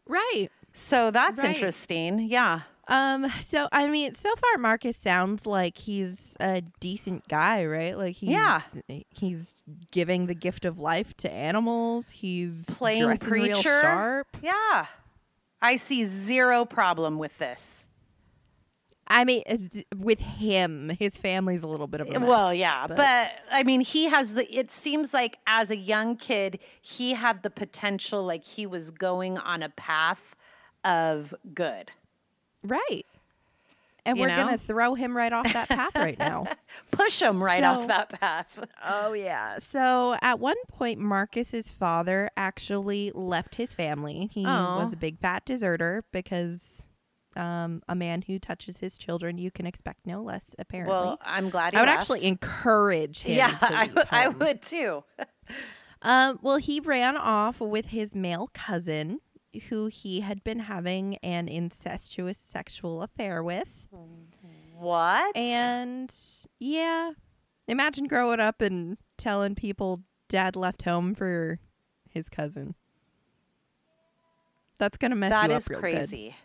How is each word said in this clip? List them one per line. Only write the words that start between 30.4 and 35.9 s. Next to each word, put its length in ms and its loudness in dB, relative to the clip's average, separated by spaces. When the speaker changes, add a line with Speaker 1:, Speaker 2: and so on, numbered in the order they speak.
Speaker 2:
of 500 2
good. 380 -6
Speaker 1:
Right. 420 -4
And 100 2
Speaker 2:
You 60 2
Speaker 1:
we're 60 2
Speaker 2:
know? 80 2
Speaker 1:
gonna 200 2
throw 380 2
him 200 -4
right 160 2
off 220 0
that 160 -2
path 260 0